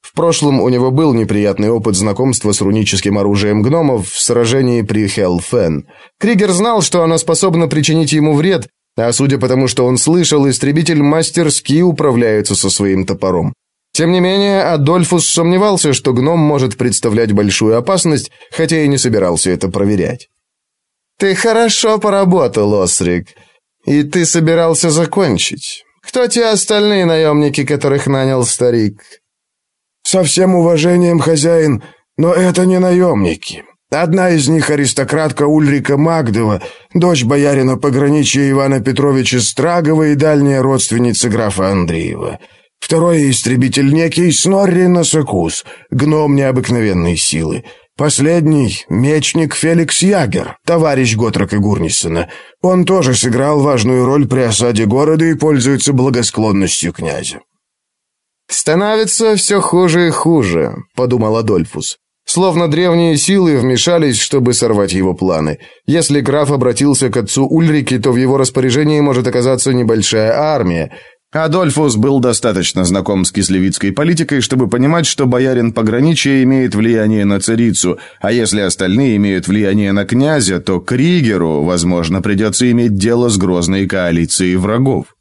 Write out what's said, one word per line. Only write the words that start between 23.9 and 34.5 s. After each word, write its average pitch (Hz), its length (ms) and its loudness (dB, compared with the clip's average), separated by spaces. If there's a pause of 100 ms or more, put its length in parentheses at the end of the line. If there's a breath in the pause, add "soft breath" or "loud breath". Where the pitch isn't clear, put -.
ты 160 240 -2
собирался 165 640 0
закончить. 156 960 -2 (180)
Кто 247 240 -2
те 240 200 0
остальные 208 580 0
наемники, 151 600 2
которых 139 420 0
нанял 135 380 0
старик?» 117 580 -2 (1000)
«Со 185 220 0
всем 185 300 0
уважением, 170 640 2
хозяин, 156 640 2 (340 loud breath)
но 165 160 2
это 180 340 2
не 185 120 2
наемники. 175 840 0 (260)
Одна 175 400 0
из 151 180 2
них 160 200 2